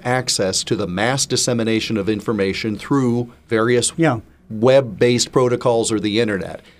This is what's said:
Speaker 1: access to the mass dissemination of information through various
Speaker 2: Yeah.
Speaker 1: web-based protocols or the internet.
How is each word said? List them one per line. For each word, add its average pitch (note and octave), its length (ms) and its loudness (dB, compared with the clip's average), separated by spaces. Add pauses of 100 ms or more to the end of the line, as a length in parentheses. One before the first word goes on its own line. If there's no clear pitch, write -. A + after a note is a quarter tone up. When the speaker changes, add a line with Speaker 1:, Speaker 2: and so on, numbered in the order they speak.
Speaker 1:
access B2 640 -2
to A#2+ 100 0
the G2 120 -4
mass A2 380 -2
dissemination A2+ 680 -2
of G2 140 -2
information G#2 680 -2
through B2 540 -2 (160)
various A#2 500 2
Speaker 2:
Yeah. C#3+ 220 2 (300)
Speaker 1:
web-based A#2+ 840 2
protocols A#2+ 600 0
or G#2+ 80 2
the G#2 200 0
internet. F#2+ 420 -2 (180)